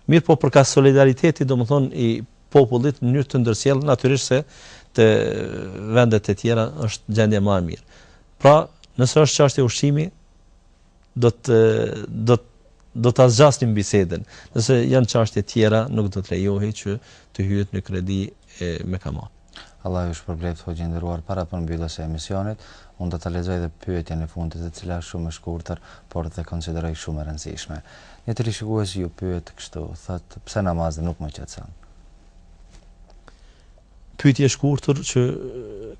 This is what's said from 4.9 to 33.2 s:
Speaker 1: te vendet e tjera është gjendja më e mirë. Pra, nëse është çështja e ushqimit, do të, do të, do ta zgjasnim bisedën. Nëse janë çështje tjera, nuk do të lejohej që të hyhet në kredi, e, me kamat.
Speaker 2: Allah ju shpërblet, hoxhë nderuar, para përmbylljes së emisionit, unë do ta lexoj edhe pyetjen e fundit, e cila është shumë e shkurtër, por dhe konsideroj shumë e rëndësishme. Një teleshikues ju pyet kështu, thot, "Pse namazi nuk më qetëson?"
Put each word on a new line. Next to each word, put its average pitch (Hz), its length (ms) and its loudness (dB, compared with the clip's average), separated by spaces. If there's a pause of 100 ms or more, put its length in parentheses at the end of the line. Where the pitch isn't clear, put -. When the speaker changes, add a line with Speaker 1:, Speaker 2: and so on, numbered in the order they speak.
Speaker 1:
te 113 100 6 (880)
vendet 113 380 4
e 95 60 0
tjera 113 320 0 (160)
është 107 320 -4
gjendja 107 260 4
më 101 140 2
e 90 80 0
mirë. - 380 -14 (360)
Pra, 139 140 8 (420)
nëse 127 300 4
është - 160 2
çështja 135 220 2
e 117 40 2
ushqimit, 143 460 0 (1040)
do 120 160 4
të, 117 240 2 (500)
do 113 300 2
të, - 60 -8 (540)
do 117 160 2
ta 127 160 6
zgjasnim 123 460 4
bisedën. 95 480 0 (320)
Nëse 120 220 2 (100)
janë 127 240 2
çështje 110 380 0
tjera, 110 420 2
nuk 107 220 -2
do 95 80 -6
të 92 120 -8
lejohej 101 460 -2
që 101 200 -6 (360)
të 95 140 -2
hyhet 101 260 -2
në 92 80 -6
kredi, 95 380 -4 (400)
e, 85 160 -6 (100)
me 90 140 -6
kamat. - 360 -12 (500)
Speaker 2:
Allah 90 220 -4
ju 82 100 -8
shpërblet, 85 480 -8
hoxhë 85 240 -6
nderuar, 85 360 -6
para 92 200 -6
përmbylljes 82 520 -8
së 80 100 -8
emisionit, 95 540 -8 (360)
unë 87 160 -6
do 82 80 -8
ta 87 80 -8
lexoj 87 300 -4
edhe 85 80 -6 (160)
pyetjen 82 400 -6
e - 60 -8
fundit, 85 340 -10
e 85 100 -10
cila 87 240 -10
është - 140 -14
shumë 82 180 -8
e 80 60 -14
shkurtër, 85 460 -10 (280)
por 82 240 -6
dhe 85 140 -8
konsideroj 82 500 -8
shumë 78 240 -10
e 76 60 -10
rëndësishme. 78 500 -12 (480)
Një 113 140 -6
teleshikues 107 580 -4
ju 87 220 -6
pyet 90 340 -6
kështu, - 300 -14 (200)
thot, - 400 -12
"Pse - 180 -6
namazi 82 400 -2
nuk 82 200 -6
më 76 140 -8
qetëson?" - 340 -16 (2500)